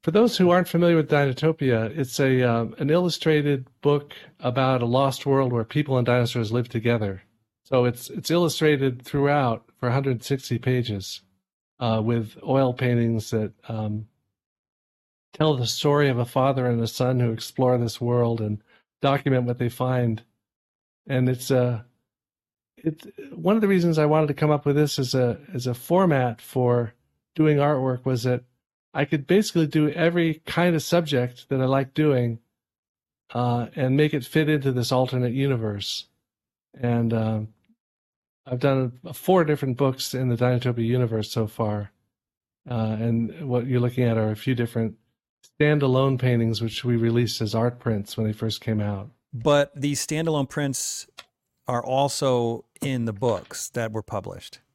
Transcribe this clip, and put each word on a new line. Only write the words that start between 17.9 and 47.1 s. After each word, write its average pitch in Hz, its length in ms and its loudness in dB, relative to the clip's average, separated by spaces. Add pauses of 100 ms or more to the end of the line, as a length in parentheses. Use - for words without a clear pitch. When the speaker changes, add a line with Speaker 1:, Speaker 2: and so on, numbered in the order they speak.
Speaker 1:
world 120 400 0
and 107 220 -4 (400)
document 139 420 2
what 123 140 -4
they 120 100 0
find. 123 540 -2 (840)
And 127 220 0
it's, 127 220 -4
uh, 123 320 0 (920)
it's, - 300 -6 (260)
one 180 220 0
of 226 60 2
the 202 80 2
reasons 170 300 4
I 151 80 4
wanted 156 220 4
to 139 60 -2
come 151 160 2
up 143 160 2
with 143 100 4
this 151 220 2
as 131 160 -2
a, 123 240 0 (160)
as 127 120 -6
a 123 80 -2
format 139 680 2
for 120 540 0 (400)
doing 151 240 4
artwork 131 460 0
was 127 200 0
that 123 200 0 (480)
I 139 120 0
could 143 220 -2
basically 170 420 2
do 151 200 2
every 165 580 0
kind 175 280 0
of 151 80 0
subject 143 680 -2
that 135 120 0
I 131 60 2
like 135 280 0
doing, 123 460 0 (920)
uh, 120 440 -2
and 135 200 0
make 151 160 2
it 139 120 -4
fit 156 240 0
into 139 240 0
this 123 180 -2
alternate 127 420 2
universe. 117 760 -4 (680)
And, 117 380 0
uh, 110 280 0 (1040)
I've 127 140 -6
done 131 400 0 (140)
four 180 320 2
different 143 320 0
books 135 360 -2
in 127 160 -2
the 120 80 2
Dinotopia 123 480 0
universe 113 460 0
so 113 160 -2
far. 104 460 -4 (760)
Uh, 110 300 -2
and 117 500 -4
what 123 180 -2
you're 123 140 0
looking 123 240 0
at 113 140 2
are 107 140 0
a 110 40 -4
few 131 200 -4
different 113 400 -4 (640)
standalone 135 600 2
paintings, 113 420 0
which 113 240 -6
we 120 120 0
released 117 440 0